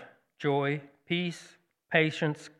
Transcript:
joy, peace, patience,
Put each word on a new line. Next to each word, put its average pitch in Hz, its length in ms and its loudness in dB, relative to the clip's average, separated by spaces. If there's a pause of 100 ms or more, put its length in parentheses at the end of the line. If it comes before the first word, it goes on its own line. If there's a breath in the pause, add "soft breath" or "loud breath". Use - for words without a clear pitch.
(380)
joy, 143 420 0 (260)
peace, 175 520 -4 (320)
patience, 156 680 2